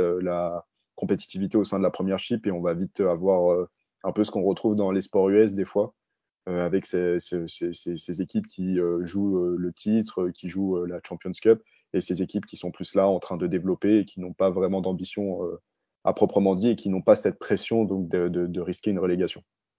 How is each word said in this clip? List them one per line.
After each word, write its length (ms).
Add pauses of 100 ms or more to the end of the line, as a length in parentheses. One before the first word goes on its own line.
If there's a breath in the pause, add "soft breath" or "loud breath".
la, 180
la 440 (300)
compétitivité 600
au 60
sein 160
de 40
la 60
Premiership 560
et 60
on 100
va 140
vite 240
avoir, 520
euh, 160 (360)
un 80
peu 120
ce 60
qu'on 140
retrouve 320
dans 160
les 100
sports 280
U 120
S 140
des 100
fois, 300 (520)
euh, 160
avec 220
ces, 340
ces, 280
ces, 260
ces, 240
ces 240
équipes 240
qui, 340
euh, 240
jouent, 360
euh, 180
le 160
titre, 520
euh, 60
qui 160
jouent, 300
euh, 80
la 180
Champions 280
Cup 320 (300)
et 80
ces 200
équipes 240
qui 100
sont 140
plus 240
là 140
en 120
train 180
de 100
développer 500
et 80
qui 140
n'ont 140
pas 180
vraiment 300
d'ambition, 640
euh, 160 (440)
à 100
proprement 420
dit 140
et 60
qui 140
n'ont 120
pas 140
cette 240
pression 440
donc 240
de, 200
de, 180
de 160
risquer 300
une 80
relégation. 440 (360)